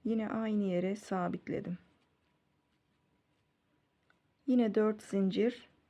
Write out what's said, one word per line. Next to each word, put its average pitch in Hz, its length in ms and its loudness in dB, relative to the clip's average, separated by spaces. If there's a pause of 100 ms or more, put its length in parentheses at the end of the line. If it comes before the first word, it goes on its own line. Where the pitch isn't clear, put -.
Yine 220 240 -2
aynı 214 340 -2
yere 185 320 0
sabitledim. 180 800 -4 (2750)
Yine 240 280 4
dört 214 260 2
zincir 196 680 0 (200)